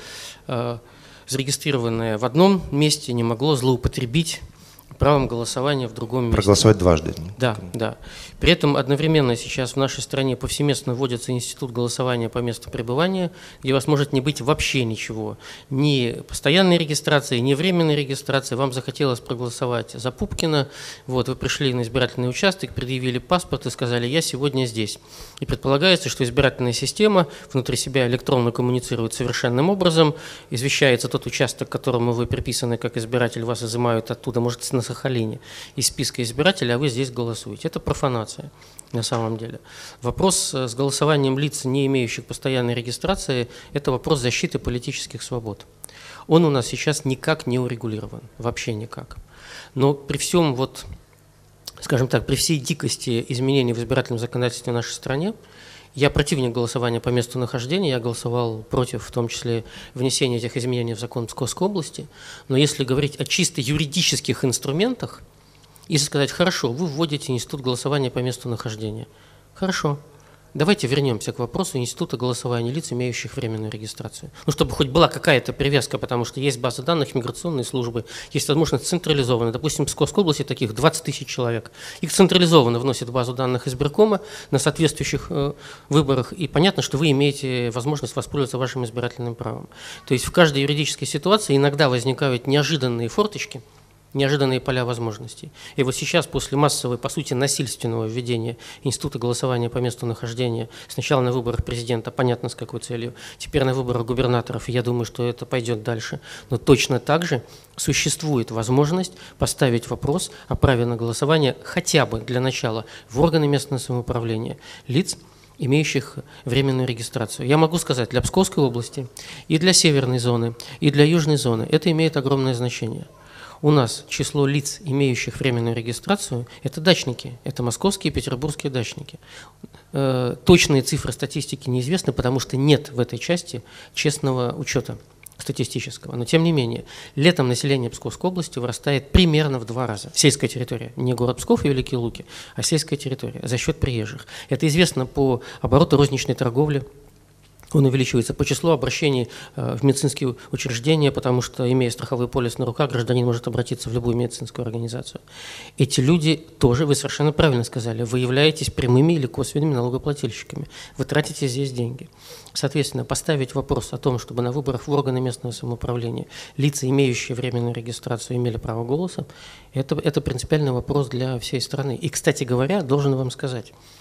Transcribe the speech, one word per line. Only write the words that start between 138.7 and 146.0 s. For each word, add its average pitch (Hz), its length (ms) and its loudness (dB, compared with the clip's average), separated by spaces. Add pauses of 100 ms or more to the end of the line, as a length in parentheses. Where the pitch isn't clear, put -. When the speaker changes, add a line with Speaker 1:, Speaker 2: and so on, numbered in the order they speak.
Speaker 1:
примерно 151 480 4
в 113 60 -8
два 120 200 -4
раза. 107 280 -6
Сельская - 360 4
территория — 120 460 -6
не 127 180 0
город 120 240 0
Псков - 280 2
и 147 40 4
Великие 127 280 0
Луки, 117 280 -6 (300)
а 123 80 -4
сельская 147 340 0
территория — 123 460 -8
за 123 140 -2
счёт 151 220 -2
приезжих. 117 480 -4 (220)
Это 143 180 0
известно 151 380 4
по 131 360 2 (200)
обороту 139 360 6
розничной 135 380 2